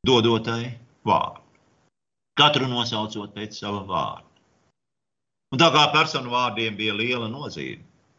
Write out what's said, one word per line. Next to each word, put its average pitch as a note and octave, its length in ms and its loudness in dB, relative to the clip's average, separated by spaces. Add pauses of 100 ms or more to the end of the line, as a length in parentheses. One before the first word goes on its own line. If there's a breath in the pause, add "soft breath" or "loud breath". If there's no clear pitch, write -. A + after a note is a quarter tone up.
dodot A#2 400 4
tai A#2 300 -4 (300)
vārdu, - 400 0 (920)
katru C#3+ 320 4
nosaucot A2 680 -4
pēc G#2+ 200 -10
sava G2+ 320 -6
vārda. D#2 400 -6 (1200)
Un C3 80 -2
tā E3 100 8
kā D3 220 6
personu D3+ 400 0
vārdiem A2+ 440 -2
bija G#2+ 200 -4
liela A#2 340 -2
nozīme, F#2+ 540 -10 (340)